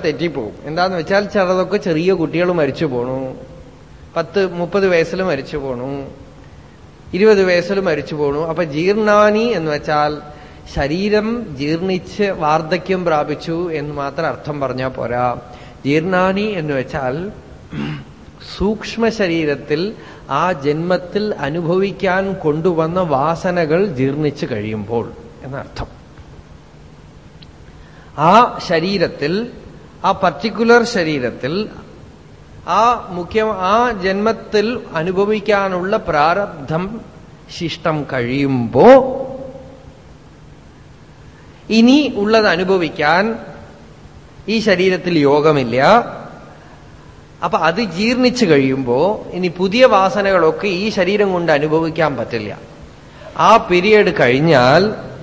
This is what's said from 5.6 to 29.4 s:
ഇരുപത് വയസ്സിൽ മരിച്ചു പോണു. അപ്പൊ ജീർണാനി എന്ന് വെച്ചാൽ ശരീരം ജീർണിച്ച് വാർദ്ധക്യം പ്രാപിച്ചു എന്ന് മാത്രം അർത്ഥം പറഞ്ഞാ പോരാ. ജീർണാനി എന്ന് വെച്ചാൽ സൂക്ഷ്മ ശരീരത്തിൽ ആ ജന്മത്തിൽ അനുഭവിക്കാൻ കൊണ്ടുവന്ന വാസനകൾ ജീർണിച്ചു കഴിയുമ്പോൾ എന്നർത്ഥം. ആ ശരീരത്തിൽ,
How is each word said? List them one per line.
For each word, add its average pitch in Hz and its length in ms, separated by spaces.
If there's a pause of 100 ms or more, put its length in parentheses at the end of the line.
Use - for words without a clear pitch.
ഇരുപത് 196 300
വയസ്സിൽ 180 360
മരിച്ചു 160 360
പോണു. 147 240
അപ്പൊ 165 240
ജീർണാനി 208 800
എന്ന് 175 280
വെച്ചാൽ 151 460 (580)
ശരീരം 202 840
ജീർണിച്ച് 170 680
വാർദ്ധക്യം 170 800
പ്രാപിച്ചു 156 680
എന്ന് 147 220
മാത്രം 143 340
അർത്ഥം 147 320
പറഞ്ഞാ 131 280
പോരാ. 123 480 (500)
ജീർണാനി 180 560
എന്ന് 180 320
വെച്ചാൽ 139 580 (1300)
സൂക്ഷ്മ 214 520
ശരീരത്തിൽ 165 840 (360)
ആ 156 220
ജന്മത്തിൽ 175 880
അനുഭവിക്കാൻ 185 960
കൊണ്ടുവന്ന 160 680
വാസനകൾ 165 840
ജീർണിച്ചു 143 680
കഴിയുമ്പോൾ 110 600 (320)
എന്നർത്ഥം. 135 440 (2250)
ആ 202 500
ശരീരത്തിൽ, 175 800 (580)